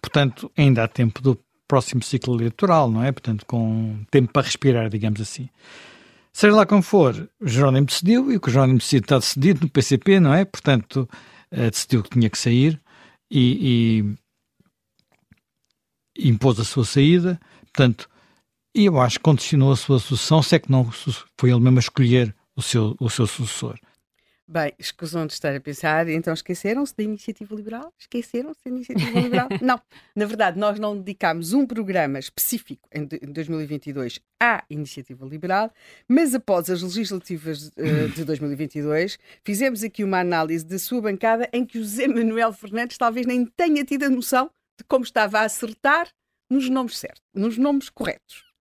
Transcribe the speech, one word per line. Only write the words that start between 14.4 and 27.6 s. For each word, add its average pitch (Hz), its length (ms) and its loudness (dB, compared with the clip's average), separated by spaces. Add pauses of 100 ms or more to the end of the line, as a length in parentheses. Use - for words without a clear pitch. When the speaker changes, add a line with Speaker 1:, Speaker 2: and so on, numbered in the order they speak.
Speaker 1:
e 185 120 2
impôs 113 300 2
a 113 40 -2
sua 120 200 -2
saída. 170 560 2 (320)
Portanto, 123 380 2 (640)
e 208 120 4
eu 165 140 4
acho 123 200 2
que - 40 -16
continuou 139 480 4
a 131 60 4
sua 135 220 2
sucessão, 151 420 2
se 151 140 2
é 156 40 4
que - 120 -4
não 127 200 2
su-, - 360 -8 (100)
foi 123 140 4
ele 123 80 4
mesmo 127 180 6
a - 20 4
escolher 120 560 2 (200)
o 127 80 -8
seu, 110 360 -2
o 123 80 -4
seu 110 200 0
sucessor. 113 500 -8 (760)
Speaker 2:
Bem, 156 240 -4
escusam 165 480 -8
de 151 60 -8
estar 139 240 -6
a 135 60 -8
pensar, 156 480 -2
então 160 240 -2
esqueceram-se 214 640 -6
da 214 40 -6
Iniciativa 214 540 -10
Liberal? 226 420 -14